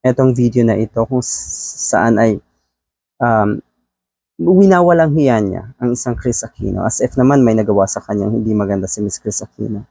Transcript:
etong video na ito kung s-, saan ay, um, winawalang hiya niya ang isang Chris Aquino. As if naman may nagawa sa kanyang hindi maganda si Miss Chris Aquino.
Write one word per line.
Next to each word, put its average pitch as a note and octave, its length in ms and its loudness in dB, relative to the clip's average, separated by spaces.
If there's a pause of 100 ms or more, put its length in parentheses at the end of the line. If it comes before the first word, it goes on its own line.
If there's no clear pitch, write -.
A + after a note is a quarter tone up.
etong B2+ 320 2
video A#2+ 320 2
na A2 80 2
ito G#2+ 320 -4
kung B2+ 160 -2
s-, - 640 -10
saan G#2+ 320 2
ay, A2 160 2 (800)
um, A2 480 0 (760)
winawalang F3 720 4
hiya C3+ 240 2
niya F#2+ 260 -4 (140)
ang B2 160 -2
isang A#2+ 240 -6
Chris - 240 -4
Aquino. G2+ 400 -8
As - 160 -2
if - 160 -2
naman C3+ 320 4
may A2+ 80 4
nagawa G2+ 320 2
sa - 160 -8
kanyang G#2 400 -4
hindi G#2+ 160 -2
maganda G2 320 -2
si - 80 -8
Miss G#2 240 -6
Chris - 240 -8
Aquino. A2 460 -10